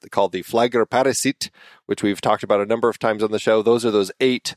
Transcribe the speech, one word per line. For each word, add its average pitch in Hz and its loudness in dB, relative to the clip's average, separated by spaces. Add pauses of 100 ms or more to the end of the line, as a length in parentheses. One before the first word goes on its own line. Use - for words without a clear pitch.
(100)
called 98 0
the 92 -6
Flieger 117 0
Parasite, 131 -2 (360)
which - -6
we've 101 0
talked 107 0
about 101 2
a 101 -2
number 117 0
of 110 -2
times 110 -2
on 107 0
the 107 -2
show. 110 2
Those 117 2
are 117 2
those 101 0
eight, 127 0